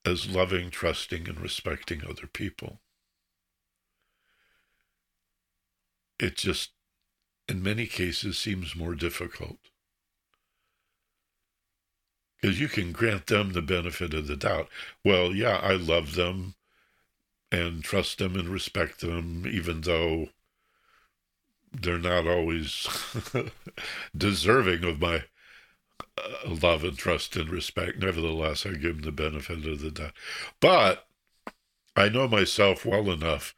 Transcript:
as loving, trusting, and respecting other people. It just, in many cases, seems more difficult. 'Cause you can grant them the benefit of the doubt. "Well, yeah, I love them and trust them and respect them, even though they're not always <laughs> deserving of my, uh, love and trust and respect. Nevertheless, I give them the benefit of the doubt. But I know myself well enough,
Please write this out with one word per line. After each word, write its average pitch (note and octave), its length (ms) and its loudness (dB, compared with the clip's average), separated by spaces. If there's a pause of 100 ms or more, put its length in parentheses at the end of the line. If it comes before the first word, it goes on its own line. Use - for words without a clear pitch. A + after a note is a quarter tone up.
as F2+ 240 0
loving, F#2 400 2
trusting, E2+ 580 -4
and E2 120 -8
respecting D#2+ 680 -6
other - 220 -12
people. - 520 -10 (3500)
It G2 180 0
just, - 340 -2 (800)
in F#2 120 -4
many G#2+ 260 -2
cases, F2+ 500 -4
seems F2+ 380 -4
more E2 200 -4
difficult. - 640 -6 (2750)
'Cause G2+ 180 2
you D3 80 0
can F2 240 -2
grant G#2 340 0
them G#2 280 2
the F2 80 0
benefit E2+ 520 -4
of D#2 140 -4
the D2 80 -4
doubt. D#2+ 340 -2 (340)
"Well, F2+ 320 4
yeah, G#2+ 220 2
I G2 160 2
love E2 400 2
them F2+ 400 -2 (1000)
and E2+ 320 -2
trust - 360 -2
them F#2 160 -2
and F2 140 -4
respect F2+ 500 -4
them, E2+ 480 -6
even E2+ 340 -2
though E2 500 0 (1400)
they're F2 260 -2
not F2 300 2
always E2 600 0 (580)
<laughs> - 680 -12
deserving F#2 680 4
of E2 160 -2
my, E2+ 260 0 (920)
uh, F2+ 440 -6
love E2 220 4
and D#2+ 140 -4
trust - 380 -2
and D#2+ 140 -2
respect. F2 480 -4
Nevertheless, D#2+ 680 0
I G2 80 -4
give D#2+ 240 -2
them D2+ 40 -8
the D#2 100 -6
benefit D2+ 540 -4
of D#2 140 -4
the D#2 100 -6
doubt. D2+ 260 -8 (440)
But C3+ 500 8 (840)
I G2+ 140 8
know B2+ 180 2
myself G2+ 580 6
well G#2 240 2
enough, D#2+ 480 0